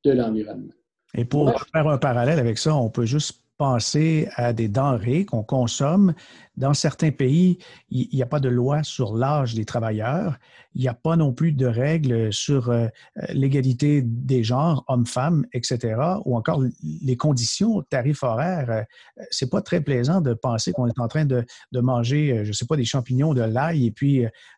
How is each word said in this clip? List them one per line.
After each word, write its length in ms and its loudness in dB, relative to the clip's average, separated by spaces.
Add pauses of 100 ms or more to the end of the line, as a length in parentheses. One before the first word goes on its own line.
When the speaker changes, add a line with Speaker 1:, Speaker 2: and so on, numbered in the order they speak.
Speaker 1:
de 80 6
l'environnement. 600 -2 (400)
Speaker 2:
Et 100 -2
pour 200 0
Speaker 1:
Moi, 120 2 (160)
Speaker 2:
faire 160 2
un 120 2
parallèle 400 2
avec 180 0
ça, 160 0
on 160 0
peut 160 0
juste 320 -2 (200)
penser 720 0 (100)
à 160 0
des 140 -2
denrées 560 0
qu'on 200 -4
consomme. 720 2 (420)
Dans 160 0
certains 380 0
pays, 480 2 (320)
il, 200 -2
il 40 -4
n'y 80 2
a 20 0
pas 140 -2
de 100 0
loi 320 2
sur 340 -4
l'âge 380 0
des 120 -4
travailleurs. 720 -2 (340)
Il 80 -6
n'y 60 0
a 80 -2
pas 200 0
non 160 4
plus 200 0
de 160 2
règles 640 0
sur, 380 0
euh, 160 2 (420)
l'égalité 720 2
des 420 0
genres, 440 2
hommes-femmes, 680 0
et 80 -4
cetera, 640 -2
ou 100 0
encore 280 0
l-, 80 0 (320)
les 140 0
conditions, 640 0
tarifs 400 -2
horaires. 480 -2
Euh, 580 -8
c'est 220 -4
pas 100 0
très 200 -2
plaisant 400 0
de 120 0
penser 380 -2
qu'on 160 0
est 120 -2
en 80 -2
train 180 0
de, 200 0 (260)
de 100 -2
manger, 500 2
euh, 120 0
je 100 -4
sais 120 -4
pas, 120 0
des 80 0
champignons, 500 0
de 80 2
l'ail, 420 0
et 60 0
puis, 340 2
euh, 40 -4 (280)